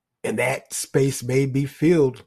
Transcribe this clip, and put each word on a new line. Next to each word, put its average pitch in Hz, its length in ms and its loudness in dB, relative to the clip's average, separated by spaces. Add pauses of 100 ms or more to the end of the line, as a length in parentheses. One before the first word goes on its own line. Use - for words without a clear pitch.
(240)
And 113 140 -4
that 127 340 -4
space - 500 -2
may 127 220 0
be 135 220 -2
filled 147 600 2